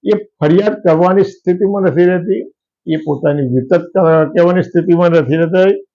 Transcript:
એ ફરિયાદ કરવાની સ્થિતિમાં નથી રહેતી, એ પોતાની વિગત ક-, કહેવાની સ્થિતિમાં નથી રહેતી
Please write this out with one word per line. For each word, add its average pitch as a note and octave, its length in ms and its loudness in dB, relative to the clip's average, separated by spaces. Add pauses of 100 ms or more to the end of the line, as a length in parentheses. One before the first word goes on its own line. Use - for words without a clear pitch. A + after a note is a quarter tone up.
એ C#3 200 -2 (160)
ફરિયાદ F3+ 340 2
કરવાની F3+ 480 2
સ્થિતિમાં G3 600 -4
નથી F3 220 2
રહેતી, F#3 480 -2 (400)
એ D#3 40 -2
પોતાની D3 460 -4
વિગત C3 380 0
ક-, E3 520 0
કહેવાની F3 300 2
સ્થિતિમાં E3+ 480 0
નથી D#3 260 0
રહેતી F#3 480 0 (100)